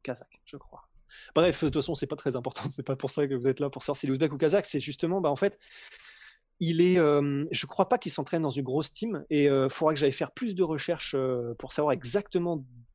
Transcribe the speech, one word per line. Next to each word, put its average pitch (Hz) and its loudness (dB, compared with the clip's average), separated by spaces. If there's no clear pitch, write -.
Kazakh, - -10
je 143 -18
crois. - -20
Bref, 165 4
de 151 2
toute 143 0
façon, 151 -2
c'est - -4
pas 151 -6
très 127 -4
important, 123 -6
<laughs> 139 -4
c'est - -10
pas 135 -2
pour 135 -4
ça 147 0
que 139 -2
vous 123 0
êtes 131 2
là 143 -2
pour 135 -10
savoir 147 -2
si - -4
c'est 170 0
ouzbek 143 2
ou 143 -8
kazakh, 160 2
c'est 147 -2
justement, 170 -2
bah, 156 2
en 143 2
fait, 196 0
il 165 2
est, 180 6
euh, 147 2
je 226 -2
crois - 0
pas 247 4
qu'il 165 -6
s'entraîne 160 -2
dans 147 0
une 135 -4
grosse 135 -2
team, 208 -6
et, 147 4
euh, 135 4
faudra 156 2
que 139 -2
j'aille 139 4
faire 143 -6
plus 220 -6
de 185 2
recherches, 160 -4
euh, 123 -2
pour - -8
savoir 147 2
exactement 175 0